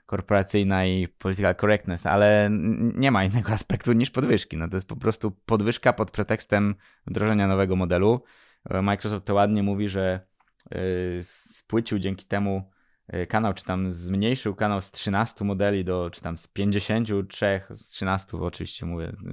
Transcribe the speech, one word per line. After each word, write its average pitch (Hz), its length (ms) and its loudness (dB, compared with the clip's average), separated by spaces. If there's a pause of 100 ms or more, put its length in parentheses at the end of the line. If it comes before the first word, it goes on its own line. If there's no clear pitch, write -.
korporacyjna 98 800 2
i 92 220 0
political 95 480 0
correctness, 104 500 0
ale 104 400 6
n-, 107 500 0
nie 131 160 2
ma 98 120 4
innego 110 320 0
<laughs> 104 40 0
aspektu - 340 0
niż 113 180 2
podwyżki. 113 460 0
No 82 120 -4
to 92 80 -4
jest 95 100 -6
po 113 80 -10
prostu 110 360 -2
podwyżka 110 640 0
pod - 180 -4
pretekstem 104 640 0 (320)
wdrożenia 101 400 2
nowego 95 280 2
modelu. 92 480 2 (580)
Microsoft 101 440 -2
to 101 80 0
ładnie 101 300 4
mówi, 101 260 0
że 95 400 -2 (460)
y, 90 480 -4
spłycił - 760 -4
dzięki 98 260 -4
temu, 98 460 -2 (420)
y, 90 140 -4
kanał, 107 260 0
czy - 120 -16
tam 92 260 -2
zmniejszył 98 640 -2
kanał 104 260 -2
z - 100 -10
trzynastu 104 540 -2
modeli 101 400 0
do, 90 240 -2
czy - 120 -18
tam 85 160 -8
z - 100 -14
pięćdziesięciu 101 760 -2
trzech, 98 500 -2
z - 140 -20
trzynastu, 95 580 -4
oczywiście - 400 -10
mówię, 85 280 -6 (200)